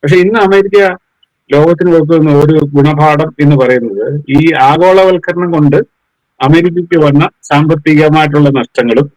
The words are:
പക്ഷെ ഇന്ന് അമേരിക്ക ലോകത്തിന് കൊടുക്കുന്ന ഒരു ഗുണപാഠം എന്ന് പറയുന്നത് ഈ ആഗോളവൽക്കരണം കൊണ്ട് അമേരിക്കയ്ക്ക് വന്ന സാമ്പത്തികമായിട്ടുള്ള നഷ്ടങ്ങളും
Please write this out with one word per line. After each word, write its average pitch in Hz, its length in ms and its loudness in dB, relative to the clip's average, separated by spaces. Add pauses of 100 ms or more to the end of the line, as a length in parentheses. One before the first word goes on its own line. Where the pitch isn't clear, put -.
പക്ഷെ 151 120 0
ഇന്ന് 196 240 0
അമേരിക്ക 196 560 0 (560)
ലോകത്തിന് 165 400 0
കൊടുക്കുന്ന 160 400 2
ഒരു 147 280 2 (140)
ഗുണപാഠം 147 680 0
എന്ന് 147 160 2
പറയുന്നത് 123 760 -2
ഈ 156 240 0
ആഗോളവൽക്കരണം 180 1000 0
കൊണ്ട് 147 240 0 (640)
അമേരിക്കയ്ക്ക് 170 640 -2
വന്ന 143 240 0 (140)
സാമ്പത്തികമായിട്ടുള്ള 151 1040 0
നഷ്ടങ്ങളും 127 680 -2